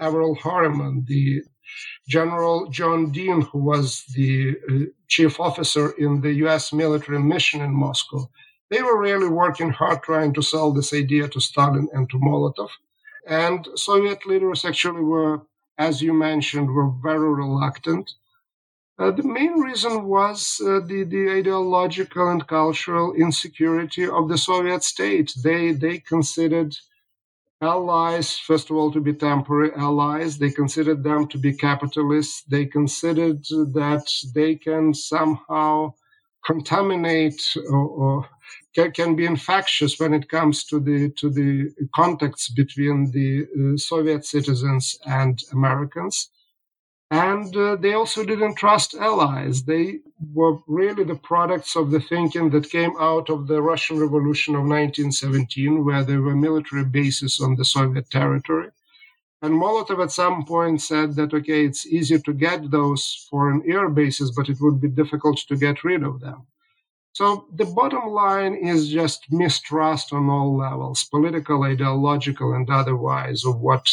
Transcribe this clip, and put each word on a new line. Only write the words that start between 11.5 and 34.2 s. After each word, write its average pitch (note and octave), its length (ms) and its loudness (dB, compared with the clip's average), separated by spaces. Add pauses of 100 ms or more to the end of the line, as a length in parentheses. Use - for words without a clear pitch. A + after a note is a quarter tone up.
and C3 160 -2
to B2+ 120 -4
Molotov. C#3+ 500 0 (580)
And E3 460 0
Soviet G3+ 500 0
leaders F#3+ 400 0
actually E3+ 380 -2
were, D#3 400 0 (340)
as D3+ 240 0
you D#3+ 140 2
mentioned, D3 560 0
were C#3 200 2 (120)
very D#3 260 0
reluctant. C#3 840 -2 (840)
Uh, F#3+ 120 2
the F#3+ 120 -2
main C#4+ 380 0
reason A#3 460 -2
was, G3+ 580 0
uh, G3 160 2
the, F#3+ 240 -4
the F#3+ 340 0
ideological F3+ 920 0
and E3+ 160 -2
cultural D#3+ 640 0
insecurity E3 960 -2
of E3+ 200 0
the E3 100 0
Soviet F3+ 440 0
state. F#3 520 0 (100)
They, E3 280 2
they D#3+ 260 -2
considered D#3+ 760 0 (840)
allies, E3+ 800 0
first D#3 320 0
of D#3 60 0
all, D3+ 160 2
to D3+ 80 0
be D3 120 0
temporary D3 640 0
allies. D3 640 -2
They C#3+ 120 0
considered D3 520 0
them D3+ 260 0
to C#3+ 100 -10
be C#3 160 0
capitalists. D3 920 -2
They C#3+ 220 0
considered D#3 800 0 (300)
that D3 320 0 (280)